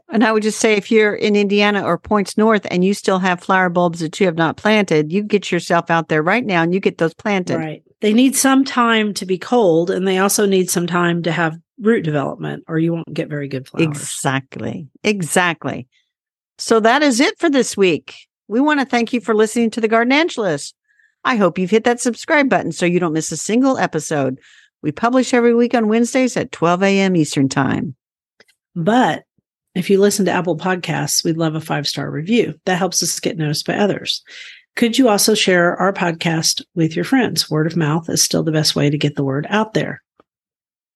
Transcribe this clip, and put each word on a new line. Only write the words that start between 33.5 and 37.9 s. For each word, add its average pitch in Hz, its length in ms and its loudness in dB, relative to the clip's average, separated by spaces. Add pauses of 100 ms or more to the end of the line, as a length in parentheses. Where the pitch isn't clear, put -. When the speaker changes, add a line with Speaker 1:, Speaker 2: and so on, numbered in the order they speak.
Speaker 2:
by - 120 -4
others. - 480 -2 (500)
Could 233 240 2
you 262 100 6
also 208 260 4
share 175 420 2
our 190 160 2
podcast 165 720 -2 (100)
with 160 220 0
your 175 80 -2
friends? 202 440 0
Word 156 200 0
of 165 80 -6
mouth 160 320 0